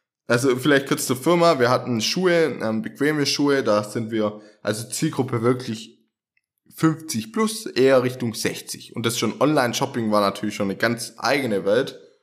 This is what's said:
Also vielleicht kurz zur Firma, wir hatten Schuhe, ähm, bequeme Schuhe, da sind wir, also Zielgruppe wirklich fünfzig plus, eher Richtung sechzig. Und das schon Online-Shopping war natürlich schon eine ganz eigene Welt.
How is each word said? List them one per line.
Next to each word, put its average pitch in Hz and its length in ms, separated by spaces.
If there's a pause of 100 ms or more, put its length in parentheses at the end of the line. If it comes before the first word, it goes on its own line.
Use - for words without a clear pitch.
(280)
Also 123 280
vielleicht 139 320
kurz - 180
zur 127 80
Firma, 170 460
wir 120 100
hatten 120 300
Schuhe, 170 600
ähm, 110 220
bequeme 143 440
Schuhe, 143 360
da 107 220
sind 113 260
wir, 107 300 (200)
also 110 280
Zielgruppe 123 520
wirklich 120 640 (680)
fünfzig 160 580
plus, 220 320
eher 131 380
Richtung 123 320
sechzig. - 640
Und 117 100
das 117 140
schon 107 200
Online-Shopping 127 680
war 104 100
natürlich 101 360
schon 104 100
eine 98 100
ganz 120 400
eigene 117 480
Welt. 120 360 (220)